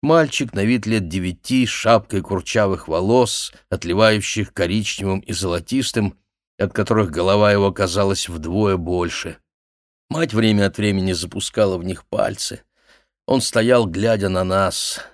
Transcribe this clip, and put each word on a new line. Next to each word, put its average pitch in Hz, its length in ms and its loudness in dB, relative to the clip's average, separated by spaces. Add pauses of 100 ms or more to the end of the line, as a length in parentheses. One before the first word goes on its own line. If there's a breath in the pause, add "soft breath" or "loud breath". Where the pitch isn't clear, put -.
Мальчик 147 520 2
на 98 120 0
вид 117 200 0
лет 107 220 0
девяти, 92 580 -2
с 113 40 -6
шапкой 107 520 2
курчавых 98 680 -2
волос, 104 640 0 (160 soft breath)
отливающих 104 840 0
коричневым 98 680 -2
и - 100 -12
золотистым, 95 880 -2 (380)
от 98 160 -2
которых 107 360 2
голова 98 440 4
его 101 180 4
казалась 98 560 0
вдвое 90 480 0
больше. 87 640 -4 (720)
Мать 151 240 -2
время 107 320 4
от 98 120 -2
времени 98 360 0
запускала 92 640 -2
в 85 80 -8
них 90 200 -8
пальцы. - 580 -4 (680 soft breath)
Он 131 120 2
стоял, 120 440 2
глядя 98 440 0
на 92 160 0
нас 92 560 0 (120)